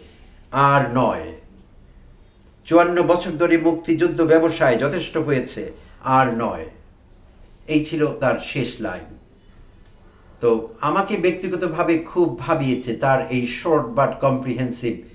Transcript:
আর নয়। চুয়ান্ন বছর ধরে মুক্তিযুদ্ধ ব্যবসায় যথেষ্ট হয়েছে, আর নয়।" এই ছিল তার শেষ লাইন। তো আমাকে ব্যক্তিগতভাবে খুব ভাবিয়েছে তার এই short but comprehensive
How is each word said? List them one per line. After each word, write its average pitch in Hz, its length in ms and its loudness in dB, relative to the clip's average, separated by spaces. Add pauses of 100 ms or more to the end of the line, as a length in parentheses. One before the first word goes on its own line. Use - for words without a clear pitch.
(520)
আর 139 300 4 (120)
নয়। 101 380 0 (1300)
চুয়ান্ন 175 380 4
বছর 180 280 0
ধরে 170 260 2
মুক্তিযুদ্ধ 165 680 0
ব্যবসায় 160 540 4
যথেষ্ট 143 400 -4
হয়েছে, 131 560 -4 (280)
আর 131 260 4 (120)
নয়।" 95 260 -4 (1040)
এই 151 160 2
ছিল 151 220 -2
তার 131 380 -2
শেষ 120 360 -6
লাইন। 90 340 -8 (1300)
তো 113 280 0 (120)
আমাকে 180 360 0
ব্যক্তিগতভাবে 170 800 0
খুব 160 400 0
ভাবিয়েছে 131 580 -2
তার 135 340 2
এই 123 180 -2 (140)
short 160 200 2
but 135 460 0
comprehensive 127 680 -4 (200)